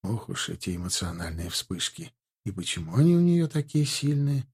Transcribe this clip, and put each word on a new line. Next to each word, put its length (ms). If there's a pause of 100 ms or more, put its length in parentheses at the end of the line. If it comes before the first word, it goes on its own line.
Ох 260
уж 220
эти 260
эмоциональные 760
вспышки. 600 (340)
И 60
почему 440
они 200
у 40
нее 280
такие 380
сильные? 680